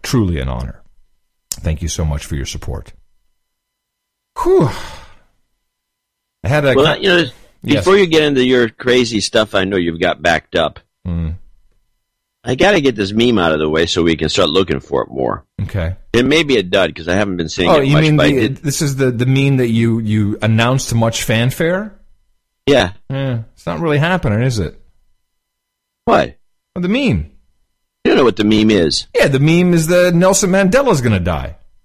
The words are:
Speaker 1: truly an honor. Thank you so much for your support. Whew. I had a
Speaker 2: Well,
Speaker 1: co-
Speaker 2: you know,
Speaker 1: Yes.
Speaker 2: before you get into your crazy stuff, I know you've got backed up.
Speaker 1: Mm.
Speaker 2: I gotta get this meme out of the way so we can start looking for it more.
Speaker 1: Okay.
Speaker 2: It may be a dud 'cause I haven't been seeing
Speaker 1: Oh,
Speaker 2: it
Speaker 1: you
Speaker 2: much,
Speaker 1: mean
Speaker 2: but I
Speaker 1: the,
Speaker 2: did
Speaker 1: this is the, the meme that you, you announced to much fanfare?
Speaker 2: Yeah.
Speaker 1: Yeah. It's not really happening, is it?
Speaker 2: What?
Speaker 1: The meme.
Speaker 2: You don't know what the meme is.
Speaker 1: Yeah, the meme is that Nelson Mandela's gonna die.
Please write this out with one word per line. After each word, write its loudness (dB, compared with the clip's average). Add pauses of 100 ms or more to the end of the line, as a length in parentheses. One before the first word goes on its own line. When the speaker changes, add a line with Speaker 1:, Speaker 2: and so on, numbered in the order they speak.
Speaker 1:
truly -2
an -6
honor. -10 (720)
Thank -6
you -6
so -4
much -4
for -8
your -8
support. -12 (1500)
Whew. 4 (1700)
I -6
had 0
a 2
Speaker 2:
Well, 2
Speaker 1:
co- -10
Speaker 2:
you 0
know, 2 (400)
Speaker 1:
Yes. 0
Speaker 2:
before 4
you 4
get 4
into 2
your 2
crazy 0
stuff, -2
I 0
know -2
you've -2
got -2
backed -2
up. -2 (260)
Speaker 1:
Mm. -4 (1080)
Speaker 2:
I -2
gotta 2
get 0
this -4
meme 2
out 2
of 0
the -2
way 0
so -2
we 2
can -4
start 0
looking -2
for -4
it -20
more. -6 (200)
Speaker 1:
Okay. -6 (180)
Speaker 2:
It 2
may 2
be 0
a 2
dud -2
'cause -10
I 0
haven't -2
been -6
seeing -2
Speaker 1:
Oh, 4
Speaker 2:
it -2
Speaker 1:
you 2
Speaker 2:
much, 4
Speaker 1:
mean 2
Speaker 2:
but 2
I 2
Speaker 1:
the, 0
Speaker 2:
did -2
Speaker 1:
this -6
is -2
the, 0
the 0
meme 2
that 0
you, 2
you 0
announced 2
to -2
much 0
fanfare? -2 (680)
Speaker 2:
Yeah. 2 (180)
Speaker 1:
Yeah. -4 (140)
It's -20
not -6
really 0
happening, 0
is -2
it? -6 (1300)
Speaker 2:
What? 0 (380)
Speaker 1:
The -4
meme. -2 (720)
Speaker 2:
You 2
don't 4
know 4
what 2
the 0
meme 4
is. 0
Speaker 1:
Yeah, 2
the 0
meme 2
is 0
that 2
Nelson 2
Mandela's 2
gonna 2
die. -6 (280)